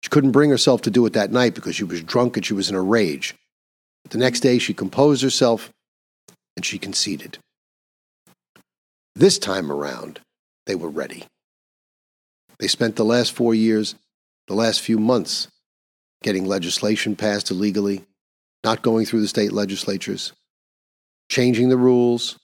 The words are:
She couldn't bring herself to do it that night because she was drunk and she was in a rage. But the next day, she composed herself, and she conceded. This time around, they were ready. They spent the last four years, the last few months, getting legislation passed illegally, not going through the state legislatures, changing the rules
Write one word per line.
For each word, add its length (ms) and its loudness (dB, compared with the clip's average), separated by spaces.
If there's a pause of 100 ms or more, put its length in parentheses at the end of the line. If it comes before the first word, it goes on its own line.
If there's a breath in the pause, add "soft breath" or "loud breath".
She 80 -10
couldn't 220 4
bring 180 4
herself 340 4
to 80 -2
do 140 4
it 80 0
that 180 0
night 220 2
because 220 -8
she 80 -6
was 180 -8
drunk 360 0
and 80 -6
she 80 -4
was 160 -4
in 60 -4
a 60 -2
rage. 540 0 (680)
But 80 -20
the 60 -6
next 220 2
day, 200 4
she 140 -4
composed 500 2
herself, 500 0 (800)
and 100 -10
she 140 -8
conceded. 580 -6 (1800)
This 240 6
time 320 -4
around, 500 -8 (440)
they 100 -4
were 140 -6
ready. 360 -10 (1300)
They 80 -4
spent 280 0
the 80 0
last 300 2
four 200 2
years, 420 0 (520)
the 60 -8
last 280 0
few 180 0
months, 480 0 (760)
getting 220 -2
legislation 720 -2
passed 360 -4
illegally, 520 -2 (600)
not 200 -2
going 220 2
through 160 0
the 60 0
state 240 0
legislatures, 840 -6 (960)
changing 400 2
the 80 4
rules 680 2